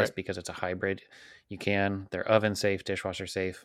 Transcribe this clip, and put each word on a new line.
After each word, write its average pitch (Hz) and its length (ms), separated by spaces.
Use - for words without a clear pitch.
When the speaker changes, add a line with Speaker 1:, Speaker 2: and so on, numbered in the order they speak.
Speaker 1:
Right. - 60
Speaker 2:
because 92 220
it's 87 100
a 85 60
hybrid, 92 480
you 98 100
can. 98 520
They're 92 180
oven 107 260
safe, 98 300
dishwasher 95 420
safe. 92 380